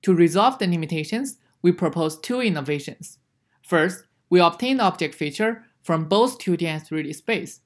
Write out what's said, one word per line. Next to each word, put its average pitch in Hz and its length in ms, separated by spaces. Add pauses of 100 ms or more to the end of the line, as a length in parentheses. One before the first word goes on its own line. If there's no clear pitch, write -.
To 190 120
resolve 185 420
the 202 80
limitations, 170 720 (240)
we 175 100
propose 165 460
two 247 240
innovations. 147 800 (420)
First, 175 440 (260)
we 180 80
obtain 247 400
object 175 340
feature 214 520 (180)
from 160 220
both 226 340
two 175 180
D 170 80
and 156 160
three 156 220
D 151 100
space. - 520